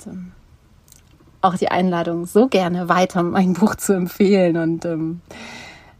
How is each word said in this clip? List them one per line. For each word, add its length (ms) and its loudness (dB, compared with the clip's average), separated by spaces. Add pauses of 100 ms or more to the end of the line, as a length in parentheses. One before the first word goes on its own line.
ähm, 240 -14 (1120)
auch 140 2
die 140 -2
Einladung, 580 -2
so 200 4
gerne 400 0
weiter 360 2
mein 300 2
Buch 220 0
zu 180 -2
empfehlen 640 2
und, 280 -2
ähm, 360 -4 (800)